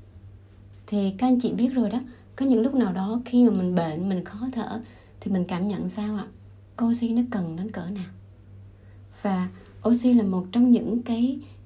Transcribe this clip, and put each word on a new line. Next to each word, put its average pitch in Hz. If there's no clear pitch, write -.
Thì 196
các 247
anh 254
chị 247
biết 240
rồi 233
đó, 233
có 269
những 247
lúc 269
nào 214
đó 202
khi 247
mà 226
mình 180
bệnh, 170
mình 180
khó 233
thở 233
thì -
mình 180
cảm 185
nhận 185
sao 208
ạ? 214
Cái 233
oxy 233
nó 240
cần 170
đến 196
cỡ 175
nào? 185
Và 185
oxy 240
là 233
một 185
trong 240
những 233
cái, 247